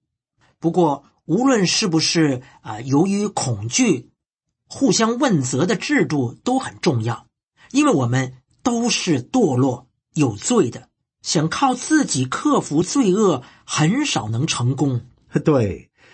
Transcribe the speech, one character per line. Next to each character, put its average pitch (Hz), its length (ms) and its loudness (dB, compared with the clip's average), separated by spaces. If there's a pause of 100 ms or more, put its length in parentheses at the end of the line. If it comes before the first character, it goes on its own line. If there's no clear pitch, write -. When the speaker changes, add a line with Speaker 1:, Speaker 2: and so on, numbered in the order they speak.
(600)
Speaker 1:
不 165 100 -2
过， 165 340 2 (200)
无 233 220 2
论 220 200 4
是 202 220 0
不 160 100 0
是， 147 440 0 (180)
啊， 110 200 -12
由 143 280 2
于 202 180 -2
恐 117 400 -6
惧， 196 460 0 (540)
互 - 260 0
相 226 260 0
问 220 240 2
责 127 240 -2
的 214 80 0
制 254 300 0
度 127 300 -2
都 262 240 -4
很 - 220 -8
重 120 220 0
要， 113 240 -6 (440)
因 294 160 2
为 269 60 4
我 131 140 0
们 131 280 -2 (280)
都 240 280 0
是 - 320 0
堕 170 340 2
落、 127 320 -2 (240)
有 127 240 0
罪 160 340 0
的， - 180 -14 (340)
想 160 260 0
靠 262 260 0
自 285 300 0
己 127 200 -2
克 226 360 0
服 151 220 0
罪 202 320 2
恶， 185 300 2 (200)
很 202 420 0
少 107 220 -4
能 117 180 -2
成 123 280 -2
功。 131 320 -2 (160)
Speaker 2:
<laughs> - 220 -4
对， 117 460 0 (240)